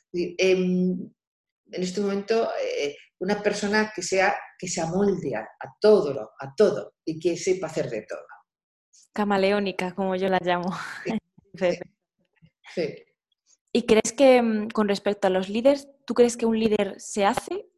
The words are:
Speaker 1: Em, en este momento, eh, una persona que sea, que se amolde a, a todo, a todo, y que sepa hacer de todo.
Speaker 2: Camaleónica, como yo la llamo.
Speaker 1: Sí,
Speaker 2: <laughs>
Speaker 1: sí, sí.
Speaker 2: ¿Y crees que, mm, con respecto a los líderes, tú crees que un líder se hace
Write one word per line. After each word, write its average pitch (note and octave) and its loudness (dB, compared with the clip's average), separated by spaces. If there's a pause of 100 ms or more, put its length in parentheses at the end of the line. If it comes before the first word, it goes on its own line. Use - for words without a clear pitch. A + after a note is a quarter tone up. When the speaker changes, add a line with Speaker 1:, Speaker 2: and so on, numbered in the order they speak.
(140)
Speaker 1:
Em, F3+ 0 (640)
en F3+ -6
este F#3 -4
momento, G3+ -2 (120)
eh, - -4 (240)
una G3+ -2
persona G#3 0
que F3+ -8
sea, F#3+ 2 (220)
que F#3 -10
se F3+ -4
amolde E3 0
a, A2 -6
a - -16
todo, D3+ 4
a C3+ -12
todo, F#3 2 (100)
y D#3+ -8
que E3+ -2
sepa F3+ -2
hacer C#3+ -4
de G#2+ -8
todo. D2+ -14 (880)
Speaker 2:
Camaleónica, G3 0
como F#3+ -2
yo F#3 -2
la F#3 2
llamo. F3 -2 (320)
Speaker 1:
Sí, A#3+ -4 (420)
Speaker 2:
<laughs> E3+ -14
Speaker 1:
sí, F3+ 0 (920)
sí. D#3+ -6 (760)
Speaker 2:
¿Y A#3 0
crees A3 2
que, C4 8
mm, G#3+ -2
con G#3+ 0
respecto G3+ 0
a F#3 2
los F#3+ 0
líderes, C4 2 (160)
tú A#3 -4
crees A#3+ 4
que A3+ -2
un A3+ 2
líder G#3 0
se - -2
hace D4+ -2 (100)